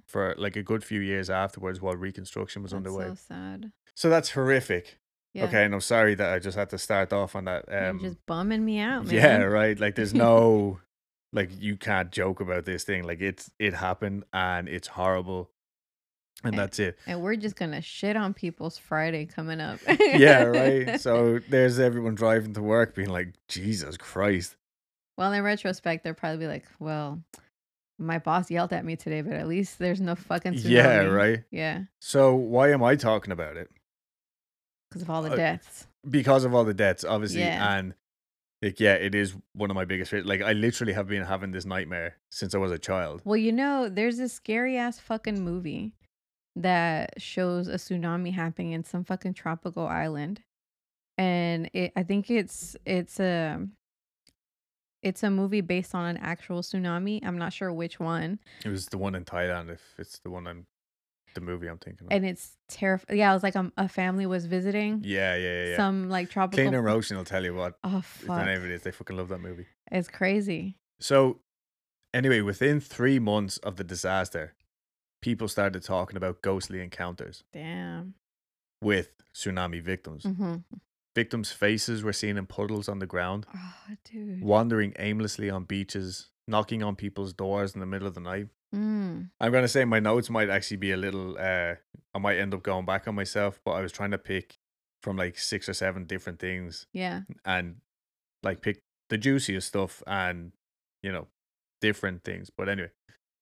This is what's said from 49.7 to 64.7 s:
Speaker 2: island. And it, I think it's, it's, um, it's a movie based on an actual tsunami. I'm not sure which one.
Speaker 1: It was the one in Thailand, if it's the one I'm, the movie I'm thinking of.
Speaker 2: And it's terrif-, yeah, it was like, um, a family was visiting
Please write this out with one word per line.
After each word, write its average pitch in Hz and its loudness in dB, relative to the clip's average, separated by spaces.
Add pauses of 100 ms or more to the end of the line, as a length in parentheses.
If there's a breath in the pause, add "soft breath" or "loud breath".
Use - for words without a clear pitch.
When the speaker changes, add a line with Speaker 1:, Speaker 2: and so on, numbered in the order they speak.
Speaker 2:
island. 160 -4 (760)
And 170 0
it, 180 -2
I 185 0
think 196 -2
it's, - -2
it's, 180 -2
um, 170 0 (1300)
it's 190 -2
a 208 2
movie 196 2
based 180 -4
on 175 -2
an 175 -4
actual 175 -6
tsunami. 185 -4
I'm 180 -6
not 170 -6
sure 185 -6
which 165 -8
one. 165 -4 (260 loud breath)
Speaker 1:
It 107 -6
was 95 -6
the 101 -8
one 95 -4
in 87 -6
Thailand, 87 -4
if 85 -12 (160)
it's - -16
the 90 -14
one 90 -10
I'm, 87 -14 (720)
the 87 -8
movie 87 -8
I'm 82 -10
thinking 90 -18
of. - -2
Speaker 2:
And 101 2
it's - -8 (120)
terrif-, 190 0 (100)
yeah, 208 6
it - 6
was 190 2
like, 196 0
um, 185 -2
a 190 0
family 185 -2
was 180 -2
visiting 208 0